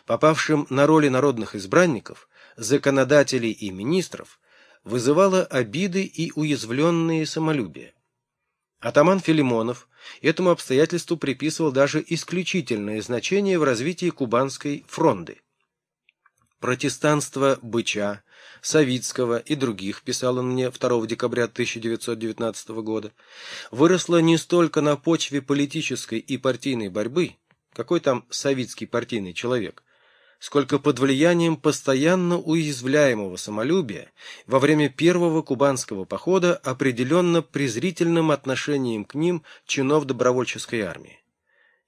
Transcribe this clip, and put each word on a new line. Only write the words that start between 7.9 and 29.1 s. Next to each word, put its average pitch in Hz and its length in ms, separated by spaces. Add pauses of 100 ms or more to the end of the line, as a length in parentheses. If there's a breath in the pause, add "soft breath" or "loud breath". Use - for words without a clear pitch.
Атаман 160 400
Филимонов 123 680 (340 loud breath)
этому 175 280
обстоятельству 160 640
приписывал 151 540
даже 139 340
исключительное 143 960
значение 180 600
в - 20
развитии 147 480
кубанской 135 800
фронды. 113 520 (1200)
«Протестанство 135 1040
Быча, 104 640 (360 loud breath)
Савицкого 127 800
и 151 160
других», 101 480
писал 127 360
он 127 120
мне 127 220
второго 120 340
декабря 117 400
тысяча 117 320
девятьсот 113 400
девятнадцатого 110 640
года, 107 300 (580 loud breath)
«выросло 170 500
не 165 160
столько 165 440
на 147 160
почве 143 460
политической 139 760
и 127 200
партийной 120 500
борьбы, 117 480 (360)
какой 165 280
там 123 300
Савицкий 127 580
партийный 117 440